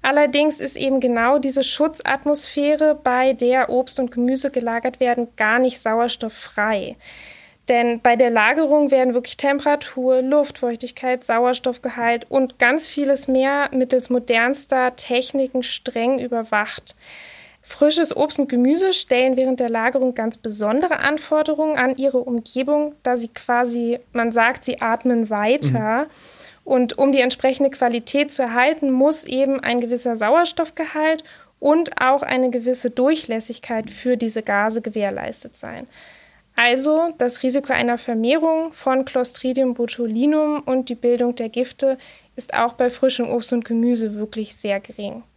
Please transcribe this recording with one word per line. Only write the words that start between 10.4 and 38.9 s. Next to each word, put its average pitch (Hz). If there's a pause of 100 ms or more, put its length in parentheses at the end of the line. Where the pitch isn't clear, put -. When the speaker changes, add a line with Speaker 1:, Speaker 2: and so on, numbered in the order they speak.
Speaker 1:
Sauerstoffgehalt 240
und 262
ganz 277
vieles 277
mehr 269
mittels 254
modernster 247
Techniken 254
streng 247
überwacht. 226 (680)
Frisches 302
Obst 294
und 277
Gemüse 294
stellen 254
während 262
der 240
Lagerung 247
ganz 226
besondere 220
Anforderungen 302
an 254
ihre 262
Umgebung, 262
da 247
sie 233
quasi, 240 (120)
man 233
sagt, 233
sie -
atmen 233
weiter. 220
Speaker 2:
Mhm. 311 (540)
Speaker 1:
Und 247
um 269
die 269
entsprechende 262
Qualität 262
zu -
erhalten, 269
muss 277
eben 269
ein 240
gewisser 240
Sauerstoffgehalt 311 (380)
und 311
auch 269
eine 254
gewisse 247
Durchlässigkeit 233
für 247
diese 226
Gase 214
gewährleistet 208
sein. - (720)
Also 294
das 247
Risiko 262
einer 240
Vermehrung 311
von 262